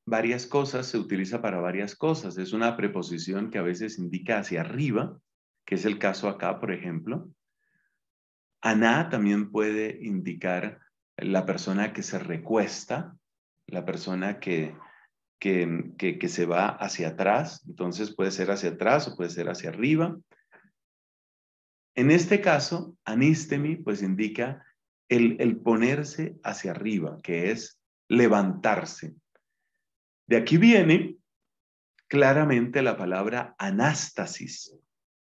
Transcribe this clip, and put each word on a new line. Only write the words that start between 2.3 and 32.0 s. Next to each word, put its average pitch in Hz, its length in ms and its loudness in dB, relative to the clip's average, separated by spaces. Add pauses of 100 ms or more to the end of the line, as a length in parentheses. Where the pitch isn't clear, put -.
Es 92 140 -6
una 117 240 0
preposición 92 760 -4
que 107 80 -6
a 92 40 -2
veces 90 360 -4
indica 92 400 -4
hacia 90 220 -4
arriba, 117 580 -2 (460)
que - 100 -4
es 90 100 -2
el 107 140 0
caso 101 300 -2
acá, 95 320 -4
por - 100 -6
ejemplo. 87 580 -6 (1300)
Aná 113 480 4
también 104 420 0
puede 107 520 -2
indicar 92 760 -4 (360)
la 95 300 0
persona 98 460 -2
que 101 100 -8
se 95 160 -6
recuesta, 95 960 -4 (520)
la 90 160 -6
persona 92 560 -4
que, 80 340 -2 (640)
que, 87 580 -2
que, 87 220 -2
que 90 100 -2
se 85 180 -2
va 87 220 2
hacia 87 400 -4
atrás. 104 600 0
Entonces 90 460 -6
puede 95 180 -2
ser 92 180 -2
hacia 98 200 -2
atrás 120 360 0
o - 100 -12
puede 85 140 -6
ser 87 180 -6
hacia 90 200 -8
arriba. 151 500 0 (1800)
En 127 160 6
este 175 300 6
caso, 170 640 0
anistemi, 143 720 2
pues, 101 260 -4
indica 107 600 -2 (440)
el, 117 300 4
el 120 200 2
ponerse 135 840 0
hacia 101 300 -6
arriba, 85 500 -4
que 90 300 -2
es - 280 -10 (280)
levantarse. 101 1040 2 (1120)
De 117 100 4
aquí 117 200 4
viene 185 600 8 (920)